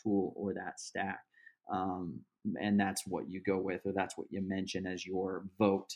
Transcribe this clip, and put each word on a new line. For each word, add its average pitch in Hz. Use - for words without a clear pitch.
tool 101
or 98
that 90
stack. 95
Um, 92
and 101
that's 95
what 90
you 92
go 95
with, 92
or 98
that's 95
what -
you 95
mention 95
as 92
your 92
vote 98